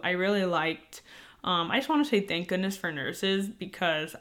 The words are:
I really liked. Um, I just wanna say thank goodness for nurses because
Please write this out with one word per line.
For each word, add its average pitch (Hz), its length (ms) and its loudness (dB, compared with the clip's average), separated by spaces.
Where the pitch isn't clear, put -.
I 180 60 2
really 190 340 2
liked. 160 560 -2
Um, 170 280 2
I 220 80 4
just 269 100 -2
wanna 294 160 4
say 226 160 4
thank 175 280 -4
goodness 190 280 0
for 170 160 -4
nurses 190 560 -2
because 165 720 -2